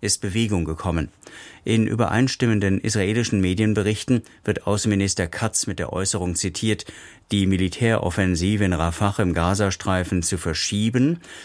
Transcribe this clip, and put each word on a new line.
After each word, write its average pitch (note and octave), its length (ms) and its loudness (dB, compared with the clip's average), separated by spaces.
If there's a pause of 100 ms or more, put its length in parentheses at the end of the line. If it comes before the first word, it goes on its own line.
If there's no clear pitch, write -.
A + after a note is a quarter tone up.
ist - 180 -2
Bewegung G2+ 460 0
gekommen. E2 420 -2 (560)
In A2+ 220 2
übereinstimmenden A2+ 960 2
israelischen G#2+ 600 0
Medienberichten G#2+ 800 2 (220)
wird - 220 -2
Außenminister G2 600 2
Katz - 400 -4
mit F#2 120 -6
der C#2+ 160 -4
Äußerung F2+ 400 -2
zitiert, G#2 500 -2 (480)
die G2 140 4
Militäroffensive F#2+ 1160 2
in F2+ 100 2
Rafah E2+ 480 0
im F2+ 100 2
Gazastreifen F#2 880 0
zu F#2 140 -2
verschieben, A2+ 840 0 (240)